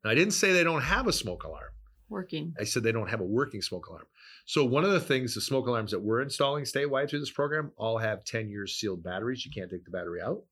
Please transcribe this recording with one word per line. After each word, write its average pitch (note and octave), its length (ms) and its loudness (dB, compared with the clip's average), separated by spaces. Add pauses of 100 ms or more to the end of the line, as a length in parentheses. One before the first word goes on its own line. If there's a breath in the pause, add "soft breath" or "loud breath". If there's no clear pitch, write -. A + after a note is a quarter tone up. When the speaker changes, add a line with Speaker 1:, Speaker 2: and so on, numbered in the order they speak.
Speaker 1:
Now, G#2+ 60 0
I A#2 60 6
didn't F#3+ 180 6
say F#3+ 200 4
they F3 100 8
don't D#3+ 180 2
have G3 240 2
a G3 80 2
smoke F2+ 300 -4
alarm. D#2 260 -10 (400)
Speaker 2:
Working. E3 500 -6
Speaker 1:
I G#2+ 40 -2
said A2+ 180 0
they A2+ 100 4
don't A2 180 -2
have A2 120 -2
a F2+ 40 0
working A#2 360 0
smoke - 260 -6
alarm. E2 180 -16 (420 loud breath)
So D3 180 4
one C#3 200 4
of G3+ 60 6
the F3+ 80 6
things, B2+ 360 0
the G#2+ 60 -4
smoke C3 260 0
alarms A2+ 240 0
that F#2+ 100 0
we're A2 220 2
installing C#3 400 0
statewide C#3 480 0
through D3 80 -2
this C#3+ 120 -6
program D3 460 -2
all A2+ 220 0
have A2 260 -2
ten A2 240 -4
years G2+ 300 -6
sealed F#2 240 -2
batteries. A2 420 -4
You - 60 -16
can't F#2 180 -8
take F2+ 160 -10
the F2 60 -14
battery F2 280 -6
out. C3 220 -4 (100)